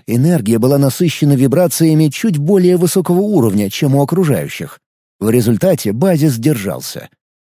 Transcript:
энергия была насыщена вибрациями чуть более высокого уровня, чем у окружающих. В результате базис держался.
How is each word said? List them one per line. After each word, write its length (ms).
энергия 500
была 220
насыщена 540
вибрациями 720
чуть 320
более 380
высокого 420
уровня, 500
чем 240
у 80
окружающих. 760
В 100
результате 640
базис 440
держался. 720